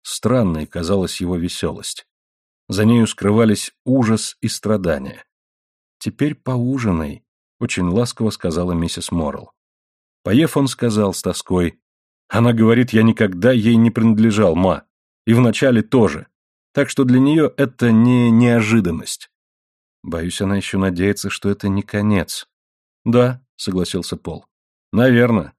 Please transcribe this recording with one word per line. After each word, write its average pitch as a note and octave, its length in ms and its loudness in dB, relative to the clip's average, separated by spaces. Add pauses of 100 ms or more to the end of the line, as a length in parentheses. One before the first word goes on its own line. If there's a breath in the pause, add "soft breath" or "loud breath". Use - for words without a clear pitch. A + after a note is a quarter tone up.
Странной F#2+ 640 -2
казалась F2 540 -4
его F2+ 160 -4
весёлость. F2 680 -8 (640)
За F#2+ 160 0
нею A2+ 240 4
скрывались G#2+ 640 0 (120)
ужас A#2+ 560 -2
и A#2 80 -4
страдания. G2 760 -6 (720)
«Теперь D3 380 -4
поужинай», — A#2+ 880 -4 (360)
очень F#2 280 -4
ласково A2 420 -2
сказала F2 420 -4
миссис E2+ 380 -6
Моррелл. D2 400 -6 (720)
Поев, C#3+ 340 0
он C#3 120 0
сказал G#2+ 440 -2
с - 100 -10
тоской: F2+ 580 -4 (480)
«Она A#2 240 2
говорит, A#2 400 2
я A2 100 4
никогда G#2+ 480 2
ей A#2 260 2
не A2+ 140 4
принадлежал, A2 640 2
ма, F2 300 0 (420)
и A2+ 80 4
вначале A#2+ 480 2
тоже, G#2+ 460 0 (440)
так C#3+ 160 -2
что - 160 -2
для B2+ 140 4
неё C#3+ 380 2
это B2 340 0
не A#2+ 400 4
неожиданность». A2+ 1000 0 (720)
«Боюсь, E2+ 380 -8
она G2 160 -2
ещё G2 220 -6
надеется, F#2+ 520 -2
что - 200 -4
это G2+ 180 -4
не G2 140 -2
конец». G#2 640 -2 (580)
«Да», — B2 380 0 (140)
согласился F#2 600 -6
Пол. - 300 -14 (460)
«Наверно». A#2 680 2